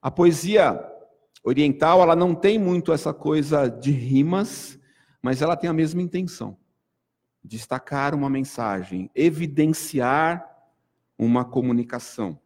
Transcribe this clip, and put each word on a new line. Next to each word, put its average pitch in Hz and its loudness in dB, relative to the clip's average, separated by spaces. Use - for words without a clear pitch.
A 135 -4
poesia 175 4
oriental, 147 4
ela 165 6
não 175 2
tem 208 2
muito 180 0
essa 151 -2
coisa 147 0
de 123 -4
rimas, 143 0
mas 131 -2
ela 165 2
tem 170 -4
a 165 0
mesma 160 0
intenção. 175 -8
Destacar 135 -6
uma 139 -2
mensagem, 101 -6
evidenciar 156 0
uma 120 0
comunicação. 120 -4